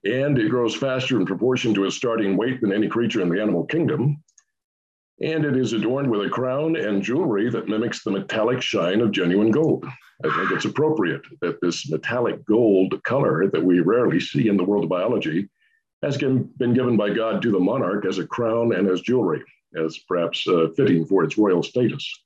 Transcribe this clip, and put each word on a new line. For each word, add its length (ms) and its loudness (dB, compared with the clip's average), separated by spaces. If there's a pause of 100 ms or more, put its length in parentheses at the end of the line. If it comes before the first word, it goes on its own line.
And 340 0
it 100 2
grows 260 0
faster 460 -2
in 60 0
proportion 480 0
to 100 2
its 120 -2
starting 400 0
weight 240 -2
than 120 0
any 160 0
creature 320 -2
in 80 0
the 120 0
animal 240 0
kingdom. 580 -2 (960)
And 240 -2
it 120 0
is 160 0
adorned 380 -2
with 160 0
a 20 -4
crown 460 -2
and 260 -2
jewelry 480 0
that 200 -4
mimics 340 -4
the 80 -4
metallic 500 -2
shine 400 0
of 120 2
genuine 400 2
gold. 340 0 (380)
I 120 -2
think 140 -2
it's 140 -4
appropriate 580 -2 (180)
that 200 -4
this 280 -2
metallic 580 -4
gold 580 4
color 440 2
that 140 0
we 160 4
rarely 400 4
see 300 0
in 80 4
the 80 2
world 180 2
of 80 -2
biology 580 -2 (540)
has 160 -4
been, 380 0
been 180 0
given 220 2
by 140 0
God 320 -2
to 100 0
the 80 2
monarch 460 0
as 120 -2
a 80 -6
crown 480 0
and 160 2
as 120 0
jewelry, 420 0 (340)
as 200 -4 (100)
perhaps, 400 -2
uh, 180 4 (100)
fitting 300 4
for 160 4
its 160 -2
royal 240 4
status. 500 -2 (140)